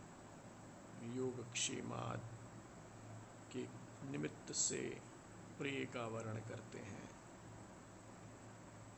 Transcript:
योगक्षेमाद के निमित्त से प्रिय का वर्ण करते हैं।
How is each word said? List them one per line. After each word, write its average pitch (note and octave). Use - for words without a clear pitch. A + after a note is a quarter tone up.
योगक्षेमाद A#2+
के B2
निमित्त D3
से -
प्रिय C#3
का B2
वर्ण A2
करते -
हैं। G2+